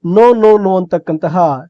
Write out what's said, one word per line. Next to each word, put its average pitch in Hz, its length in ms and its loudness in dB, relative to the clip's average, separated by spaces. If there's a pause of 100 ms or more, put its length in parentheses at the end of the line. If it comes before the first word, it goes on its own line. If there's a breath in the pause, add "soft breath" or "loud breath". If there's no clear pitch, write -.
no, 220 280 4
no, 214 260 2
no 190 180 -2
ಅಂತಕ್ಕಂತಹ 165 920 -4